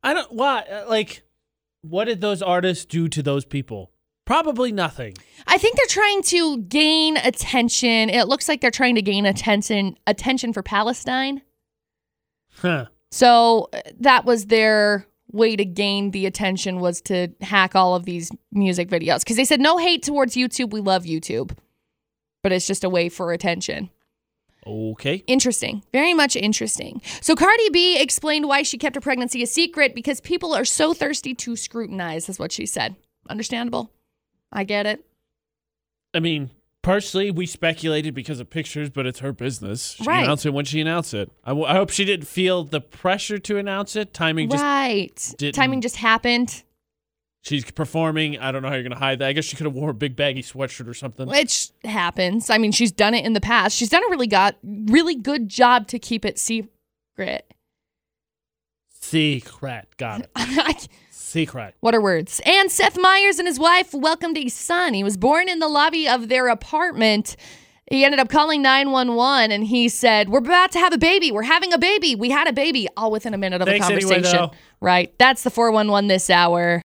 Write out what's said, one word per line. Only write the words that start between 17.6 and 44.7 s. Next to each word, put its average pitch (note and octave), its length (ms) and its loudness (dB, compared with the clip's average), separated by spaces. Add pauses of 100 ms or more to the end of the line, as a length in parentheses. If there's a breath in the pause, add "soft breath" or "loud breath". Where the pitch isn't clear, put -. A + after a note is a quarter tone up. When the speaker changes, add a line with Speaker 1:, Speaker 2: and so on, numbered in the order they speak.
Speaker 2:
all F#3 200 4
of F3 100 -4
these F3 260 -8 (200)
music F3+ 380 0
videos. E3 360 0
'Cause A#3 100 -2
they B3+ 100 4
said, D4 140 2
"No D#4 180 4
hate E4+ 260 0
towards C#4+ 320 0
YouTube. B3 360 -4
We G#3+ 80 -6
love F#3+ 240 0
YouTube." D#3+ 540 -6 (840)
But G3 100 2
it's F3+ 140 -2
just F#3+ 160 -4
a F#3 60 -2
way F3 200 0
for E3+ 240 -6
attention. F3+ 560 -4 (760)
Speaker 1:
Okay. A2 600 -6
Speaker 2:
Interesting. B3 640 0
Very D#4 220 2
much D4 240 2
interesting. - 640 -4 (180 loud breath)
So - 160 4
Cardi G#4+ 340 4
B F4 300 4
explained D4+ 480 0
why C#4 160 2
she D4 140 -6
kept C#4+ 180 -4
her C4+ 60 -6
pregnancy B3 420 -4
a A#3 40 -4
secret, D#4+ 460 0
because A#3+ 280 -6
people F4 320 -4
are C#4 100 0
so D#4 300 0
thirsty C#4+ 420 -6
to A#3 220 -10
scrutinize, F#3 720 -8
is F#3 100 -12
what D#3 140 -8
she G#3+ 120 -8
said. F#3+ 300 -6 (340)
Understandable. A#3 600 -6 (600)
I G3 100 -6
get G#3 220 -4
it. G#3+ 180 -6 (1120)
Speaker 1:
I E3+ 80 -2
mean, D3+ 300 -4 (300)
personally, G3+ 480 0
we F3 160 -4
speculated D#3+ 680 -4
because C3+ 260 -10
of B2 100 -16
pictures, D3+ 400 -8
but C3+ 160 -6
it's B2+ 140 -8
her C3+ 140 -8
business. A2 640 -8
She A3+ 80 -12
Speaker 2:
Right. D#4+ 180 2
Speaker 1:
announced D3 220 -2
it D3 80 -2
when C#3+ 100 -4
she C#3+ 160 -4
announced D#3+ 340 -4
it. G2+ 160 -6 (140)
I, A#2+ 60 -12
w-, C#3+ 180 -2
I C#3+ 60 2
hope F#3+ 160 2
she G3 160 -2
didn't F3+ 220 -4
feel F3+ 360 0
the D3 160 -6
pressure G3 600 -4
to G#3 180 -4
announce G3+ 400 -6
it. G#3 160 -8
Timing D#3+ 360 0
just C#4+ 140 0
Speaker 2:
Right. C4+ 760 -2